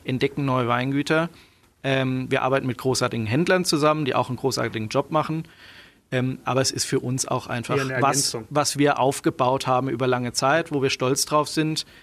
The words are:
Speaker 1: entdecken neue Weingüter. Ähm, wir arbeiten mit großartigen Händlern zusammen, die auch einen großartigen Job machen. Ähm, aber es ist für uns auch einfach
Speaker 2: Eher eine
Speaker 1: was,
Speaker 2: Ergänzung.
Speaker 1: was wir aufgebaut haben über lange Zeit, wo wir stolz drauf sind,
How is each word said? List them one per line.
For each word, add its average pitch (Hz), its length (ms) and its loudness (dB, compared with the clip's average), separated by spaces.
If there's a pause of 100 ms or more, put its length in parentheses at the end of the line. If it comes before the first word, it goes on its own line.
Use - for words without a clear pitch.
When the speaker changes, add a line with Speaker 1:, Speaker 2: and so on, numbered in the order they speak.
Speaker 1:
entdecken 135 400 0
neue 127 220 2
Weingüter. 139 640 0 (540)
Ähm, 131 440 0
wir 131 140 0
arbeiten 131 240 0
mit 120 120 -4
großartigen 120 480 0
Händlern 175 380 2
zusammen, 151 400 2
die 139 120 0
auch 123 140 0
einen 123 60 -4
großartigen 113 520 -2
Job 135 240 -2
machen. 160 320 -2 (640)
Ähm, 127 340 -2
aber 127 160 0
es 131 120 0
ist - 140 -4
für 135 120 0
uns 123 300 -2
auch 127 180 -4
einfach 120 300 -4
Speaker 2:
Eher 135 60 0
eine 131 200 0
Speaker 1:
was, 143 320 2
Speaker 2:
Ergänzung. 113 160 -8
Speaker 1:
was 143 280 0
wir 143 200 4
aufgebaut 131 720 2
haben 131 200 2
über 127 200 -2
lange 123 240 0
Zeit, 156 400 0
wo 139 100 0
wir 135 80 2
stolz 135 340 0
drauf 151 240 0
sind, 156 380 -2 (160)